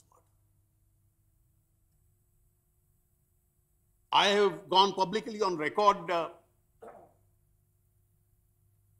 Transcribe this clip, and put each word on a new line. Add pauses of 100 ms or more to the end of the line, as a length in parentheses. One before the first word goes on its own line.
(120)
word. (4000)
I
have
gone
publicly
on
record,
uh, (2750)